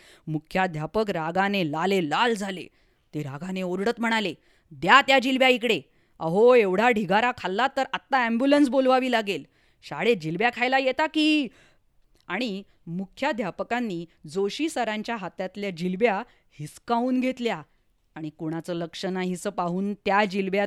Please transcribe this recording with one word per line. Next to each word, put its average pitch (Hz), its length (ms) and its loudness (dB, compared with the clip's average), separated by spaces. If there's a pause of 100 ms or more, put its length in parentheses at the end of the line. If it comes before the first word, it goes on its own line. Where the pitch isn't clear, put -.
(280)
मुख्याध्यापक 160 840 -2
रागाने 180 600 0
लाले 175 380 0
लाल 220 240 2
झाले. 196 340 -8 (460)
ते 151 80 -6
रागाने 156 400 -8
ओरडत 190 380 -2
म्हणाले, 220 340 0 (380)
"द्या 175 300 6
त्या 269 180 4
जिलब्या 254 280 2
इकडे. 226 340 2 (380)
अहो, 208 360 6
एवढा 208 340 4
ढिगारा 220 480 2
खाल्ला 202 300 -2 (100)
तर 262 60 0 (100)
आत्ता 247 240 -2
ॲम्ब्युलन्स 254 520 4
बोलवावी 262 420 2
लागेल. 202 320 -2 (380)
शाळेत 190 360 -2
जिलब्या 175 380 -2
खायला 254 220 0
येता 269 300 0
की?" 302 400 0 (800)
आणि 202 360 -6 (240)
मुख्याध्यापकांनी 196 1160 -6 (220)
जोशी 196 420 -4
सरांच्या 220 460 -4
हातातल्या 190 540 -8
जिलब्या 185 540 -2 (280)
हिसकावून 240 680 -4
घेतल्या 240 420 -2 (540)
आणि 156 140 -8
कुणाचं 160 440 -8
लक्ष 170 320 -8
नाहीसं 180 440 -4
पाहून 185 440 -4
त्या 202 320 2
जिलब्या 190 420 -2